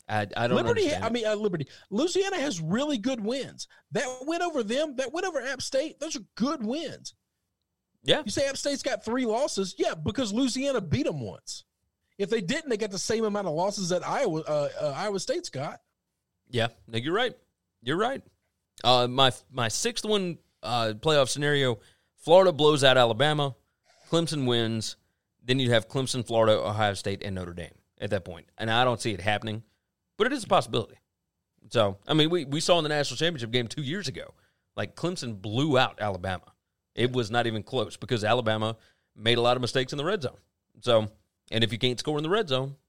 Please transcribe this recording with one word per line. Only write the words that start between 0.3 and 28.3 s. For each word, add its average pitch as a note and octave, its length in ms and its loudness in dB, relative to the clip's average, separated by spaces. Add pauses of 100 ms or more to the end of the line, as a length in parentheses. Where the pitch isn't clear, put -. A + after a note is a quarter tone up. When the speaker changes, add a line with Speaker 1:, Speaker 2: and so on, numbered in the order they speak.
Speaker 1:
I A#2 100 2
don't - 100 2
Speaker 2:
Liberty, - 260 2
Speaker 1:
understand D4+ 220 0
Speaker 2:
I - 40 -2
Speaker 1:
it. A3+ 40 -2
Speaker 2:
mean, A#3 140 -2
uh, G#3+ 80 0
Liberty. G3 320 -2 (240)
Louisiana F4+ 480 0
has C4 220 -2
really A#3+ 380 0
good A#3+ 220 -2
wins. G3+ 460 -6 (240)
That A3 160 -2 (160)
win E4 180 -2
over D#4+ 220 0
them, C4 340 -2
that C4 160 -4
win F4+ 120 -2
over E4 160 -4
App B3+ 200 -4
State, C#4+ 380 -2
those D#4 160 -6
are B3 80 -8 (140)
good C4+ 280 -2
wins. A#3 500 -8 (880)
Speaker 1:
Yeah. A3 200 4
Speaker 2:
You G#3+ 60 -8
say C#4 160 0
App C#4 100 -4
State's - 280 -2
got A#3+ 200 -4
three B3 220 -2
losses? G#3+ 520 -2
Yeah, D#4 160 0
because G3 380 -4
Louisiana B3+ 480 0
beat G3+ 280 -2
'em D#3+ 120 -4
once. - 440 -12 (540)
If G3 120 -2
they A#3 100 0
didn't, C#4 300 -4
they A3+ 60 0
got G3+ 160 -6
the F#3+ 80 -6
same A3+ 240 0
amount G3+ 240 -2
of D3+ 60 -2
losses G3 340 -2
that F3 180 0
Iowa, F3+ 360 0
uh, C#3+ 260 0 (120)
uh, D3 160 -2
Iowa G3 220 -4
State's D#4 320 -4
got. D3 300 -8 (680)
Speaker 1:
Yeah, C3 200 0 (180)
no, A2+ 120 -8
you're C3+ 140 -4
right. A#3 220 0 (480)
You're C3 160 -2
right. A#3+ 240 -2 (640)
Uh, B2 240 4
my, B2+ 240 4 (180)
my B2+ 180 -2
sixth A#3 360 -4
one, G3+ 340 -2 (240)
uh, A2+ 380 0
playoff D3 280 4
scenario, C#3 520 0 (380)
Florida F3+ 340 8
blows D3 320 6
out C3 120 8
Alabama, C3+ 580 4 (560)
Clemson D#3 360 0
wins, A2+ 500 0 (480)
then B2+ 140 2
you B2 140 2
have A2+ 160 2
Clemson, C3 360 -2
Florida, A2+ 280 6
Ohio G#2 420 2
State, G2 300 -6
and G2 100 -6
Notre F2+ 200 -8
Dame F2 200 -12 (260)
at G2+ 100 -6
that G2 140 -2
point. E2+ 220 -14 (100)